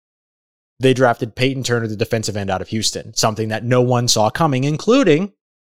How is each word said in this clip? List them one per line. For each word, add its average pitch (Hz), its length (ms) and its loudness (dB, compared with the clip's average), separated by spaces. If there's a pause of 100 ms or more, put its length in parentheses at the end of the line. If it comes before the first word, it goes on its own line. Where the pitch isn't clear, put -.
(800)
They 131 120 4
drafted 120 420 0
Peyton 135 280 -2
Turner, 117 240 -2
the 107 100 -8
defensive 107 400 -4
end 98 120 -4
out 92 120 -2
of - 80 -12
Houston, 110 440 -6
something 110 360 -2
that 110 160 -6
no 123 160 4
one 123 260 0
saw 110 220 2
coming, 135 340 0
including 190 720 2 (280)